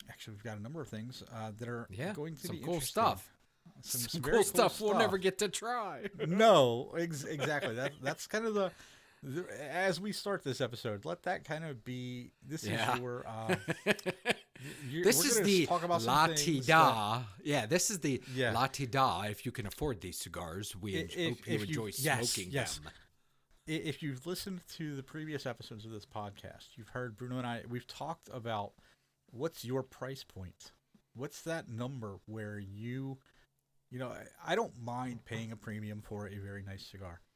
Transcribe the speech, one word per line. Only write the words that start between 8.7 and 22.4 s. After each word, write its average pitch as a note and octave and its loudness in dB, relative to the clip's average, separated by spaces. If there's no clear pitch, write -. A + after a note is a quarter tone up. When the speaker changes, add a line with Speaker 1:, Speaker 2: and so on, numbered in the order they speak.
Speaker 1:
the, D3 -6
as F3+ 2
we G#3 -2
start G3 -2
this C3 -2
episode, A#2 -2
let E3+ -4
that F3 -2
kind D#3 -6
of C#3 -8
be, B2 -8
this D3 -6
Speaker 2:
Yeah. A#2+ 2
Speaker 1:
is B2 -2
your, B2 -6
uh, A2+ 0
Speaker 2:
<laughs> - -14
Speaker 1:
y-, G3+ 4
y-, D3+ -4
Speaker 2:
This G#3+ 8
Speaker 1:
we're - 4
Speaker 2:
is B3+ 4
Speaker 1:
gonna G3 6
Speaker 2:
the F#3 8
Speaker 1:
talk F3 4
about F3 4
some A#2+ 4
Speaker 2:
la D#3 8
Speaker 1:
things D#3 2
Speaker 2:
ti D#3 4
Speaker 1:
that A#2+ 0
Speaker 2:
da. B2 8
Yeah, C#3+ 2
this F3 4
is F#3 -4
the C#3 2
Speaker 1:
Yeah. B2+ 2
Speaker 2:
la A#2+ 4
ti C3+ -4
da. G#2+ 4
If G#2 -4
you B2 -2
can G#2 -6
afford B2 -4
these F#2 -8
cigars, E2+ -6
we F#2+ -4
Speaker 1:
I-, - 0
Speaker 2:
en-, - -4
Speaker 1:
if, F3 -2
Speaker 2:
hope A#2+ -6
you A#2 0
Speaker 1:
if G#2+ 0
you, G2+ -4
Speaker 2:
enjoy C3+ -2
Speaker 1:
yes, B2+ 2
Speaker 2:
smoking F#2 -4